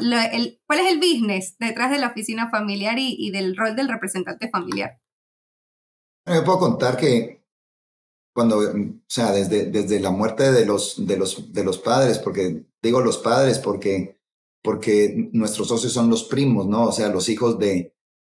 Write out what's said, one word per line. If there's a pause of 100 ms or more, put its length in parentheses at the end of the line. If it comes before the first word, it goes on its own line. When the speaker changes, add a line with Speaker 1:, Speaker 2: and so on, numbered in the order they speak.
(100)
Speaker 1:
lo,
el,
cuál
es
el
business
detrás
de
la
oficina
familiar
y,
y
del
rol
del
representante
familiar? (1300)
Speaker 2:
Bueno,
yo
puedo
contar
que (880)
cuando,
o
sea,
desde,
desde
la
muerte
de
los,
de
los,
de
los
padres,
porque (180)
digo
los
padres
porque, (420)
porque
nuestros
socios
son
los
primos,
¿no?
O
sea,
los
hijos
de, (280)